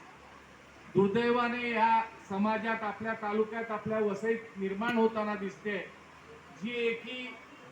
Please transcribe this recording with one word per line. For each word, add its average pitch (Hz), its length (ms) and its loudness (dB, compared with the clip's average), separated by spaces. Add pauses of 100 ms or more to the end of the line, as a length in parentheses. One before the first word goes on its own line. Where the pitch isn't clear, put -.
(960)
दुर्दैवाने 240 760 4
या 226 300 4 (280)
समाजात, 220 540 0
आपल्या 214 300 -4
तालुक्यात, 220 580 -2
आपल्या 214 280 -2
वसईत 208 580 -2
निर्माण 196 400 -2
होताना 220 380 2
दिसते, 196 440 -6 (840)
जी 233 240 -2
एकी, 247 480 -6 (360)